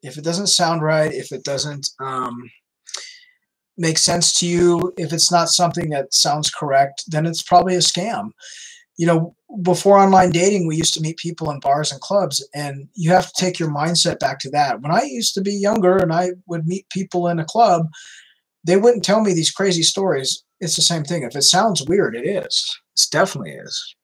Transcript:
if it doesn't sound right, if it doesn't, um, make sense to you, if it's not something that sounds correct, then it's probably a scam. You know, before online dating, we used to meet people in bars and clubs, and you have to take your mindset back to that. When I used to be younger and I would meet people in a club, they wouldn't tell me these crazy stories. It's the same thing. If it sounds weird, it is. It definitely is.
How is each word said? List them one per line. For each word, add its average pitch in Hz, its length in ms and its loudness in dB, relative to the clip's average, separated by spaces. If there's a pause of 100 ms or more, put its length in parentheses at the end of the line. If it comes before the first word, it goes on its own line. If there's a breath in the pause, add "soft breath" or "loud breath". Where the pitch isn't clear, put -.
if 135 160 -16
it 147 60 -16
doesn't 180 240 -2
sound 165 340 2
right, 156 300 2
if - 180 -10
it - 140 -10
doesn't, 139 440 -6 (120)
um, 131 500 -8 (1300 loud breath)
make 165 180 0
sense 170 440 0
to 180 60 -2
you, 175 500 2
if 160 160 -6
it's 165 180 0
not 170 180 2
something 170 420 0
that 139 220 -4
sounds 151 380 0
correct, 139 560 0
then 156 200 -2
it's 165 160 -4
probably 180 320 4
a 180 40 2
scam. 185 520 -2 (680 loud breath)
You 165 80 0
know, 165 300 0 (260)
before 196 360 4
online 185 320 6
dating, 180 360 2
we 156 100 -2
used 160 180 0
to 160 60 -8
meet 160 160 -4
people 160 340 -6
in 143 100 -8
bars 143 300 0
and 135 100 -12
clubs, 185 540 -2
and 143 400 -10
you 165 160 0
have 185 160 4
to - 100 -20
take 185 220 -2
your 160 120 -2
mindset 165 480 0
back 139 220 -2
to 131 100 -10
that. 135 320 0
When 147 100 -2
I 220 120 2
used 254 300 -6
to 196 60 -4
be 202 140 -2
younger 196 420 2
and 175 160 2
I 180 200 0 (140)
would 165 200 -6
meet 190 240 -6
people 180 380 -2
in 170 100 -2
a 160 60 -4
club, 180 420 4 (760 loud breath)
they 170 120 4
wouldn't 226 280 4
tell 214 180 2
me 202 100 2
these 165 180 0
crazy 180 320 0
stories. 156 600 -2 (160)
It's 170 160 -4
the - 60 0
same 160 220 2
thing. 165 180 -4
If 117 120 -10
it 143 80 -2
sounds 190 400 2
weird, 147 320 0
it 123 120 -6
is. - 520 -4 (160)
It - 160 2
definitely 151 420 -2
is. - 520 -12